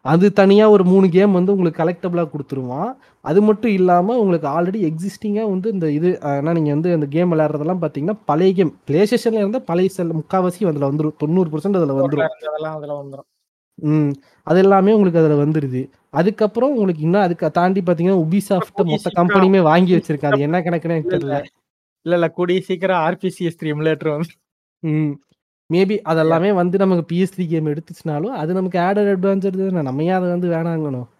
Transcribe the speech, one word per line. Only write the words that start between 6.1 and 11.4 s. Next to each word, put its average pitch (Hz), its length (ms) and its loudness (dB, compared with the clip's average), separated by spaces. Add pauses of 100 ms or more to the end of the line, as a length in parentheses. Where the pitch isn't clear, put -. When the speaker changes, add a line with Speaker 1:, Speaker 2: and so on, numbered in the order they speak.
Speaker 1:
அ, 143 180 -2
ஏன்னா 160 100 -2
நீங்க 160 180 0
வந்து 160 220 0
அந்த 151 140 0
கேம் 170 260 0
விளையாடுறதெல்லாம் 156 500 -2
பாத்தீங்கன்னா 160 420 -4
பழைய 170 280 2
கேம், 180 340 0
PlayStation-ல 214 460 2
இருந்த 220 280 -2
பழைய 185 280 -2
செல் 170 260 -4
முக்காவாசி 180 520 -2
அதுல 143 240 0
வந்துரும். 151 260 -2
தொண்ணூறு 165 340 0